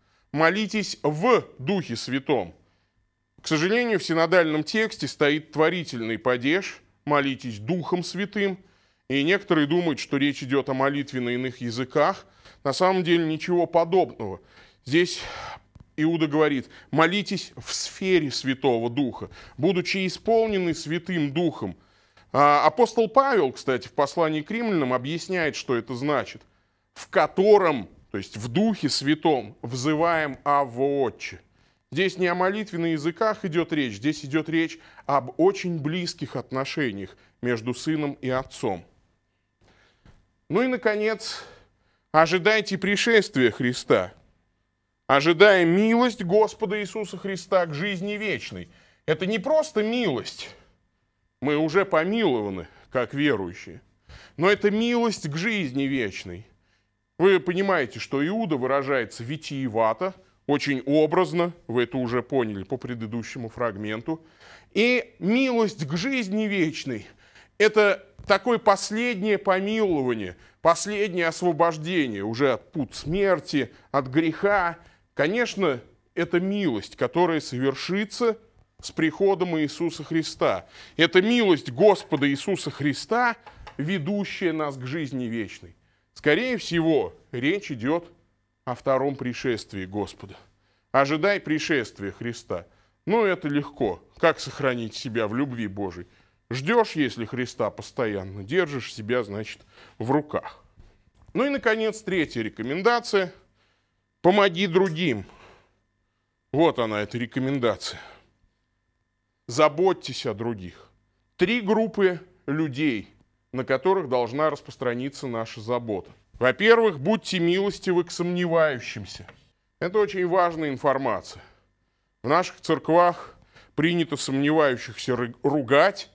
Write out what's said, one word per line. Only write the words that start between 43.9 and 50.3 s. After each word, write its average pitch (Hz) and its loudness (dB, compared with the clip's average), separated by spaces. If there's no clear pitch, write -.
Ожидая 170 6
милость 220 2
Господа 208 0
Иисуса 202 -8
Христа 185 -2
к 156 -6
жизни 196 -4
вечной. 143 -8
Это 160 -2
не 220 -2
просто 302 0
милость. 214 -2